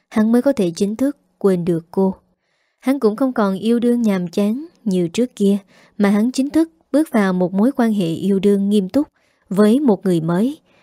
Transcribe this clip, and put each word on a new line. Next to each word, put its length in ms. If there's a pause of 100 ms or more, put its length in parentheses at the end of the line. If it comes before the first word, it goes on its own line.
hắn 220
mới 100
có 120
thể 220
chính 200
thức 220 (200)
quên 280
được 260
cô. 240 (640)
Hắn 200
cũng 160
không 180
còn 220
yêu 240
đương 220
nhàm 260
chán 380 (180)
như 240
trước 280
kia, 220 (400)
mà 120
hắn 220
chính 180
thức 220 (200)
bước 200
vào 220
một 200
mối 180
quan 220
hệ 140
yêu 320
đương 300
nghiêm 200
túc 180 (420)
với 300
một 260
người 160
mới. 380 (240)